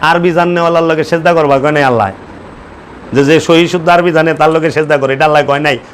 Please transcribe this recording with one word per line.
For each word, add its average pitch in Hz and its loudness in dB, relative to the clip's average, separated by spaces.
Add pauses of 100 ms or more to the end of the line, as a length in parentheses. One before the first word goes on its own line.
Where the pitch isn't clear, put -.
আরবি 170 0
জাননেওয়ালার 170 0
লগে 160 -2
সেজদা 170 0
করবা 143 2
কয় 147 0
নাই 147 0
আল্লাহ? 117 0 (1000)
যে, 139 2
যে 156 2
সহি 170 2
শুদ্ধ 170 -4
আরবি 175 2
জানে 160 0
তার 151 2
লগে 160 0
সেজদা 151 -2
করে, 135 -2
এটা 147 0
আল্লাহ 147 2
কয় 143 0
নাই 147 -2 (160)